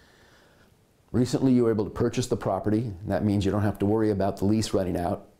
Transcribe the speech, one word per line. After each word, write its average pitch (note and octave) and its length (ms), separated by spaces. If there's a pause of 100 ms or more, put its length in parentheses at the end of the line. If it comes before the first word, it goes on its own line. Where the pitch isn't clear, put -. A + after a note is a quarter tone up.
(1120)
Recently, B2+ 400
you B2 120
were A2+ 60
able G#2+ 140
to E2+ 60
purchase - 360
the A2+ 100
property, G#2 420
and G2+ 320
that F#2+ 140
means G2+ 200
you F#2+ 60
don't G2+ 120
have G#2 180
to G2 60
worry G#2+ 240
about G2 280
the F#2+ 80
lease G#2+ 260
running F2+ 240
out, F2 320 (120)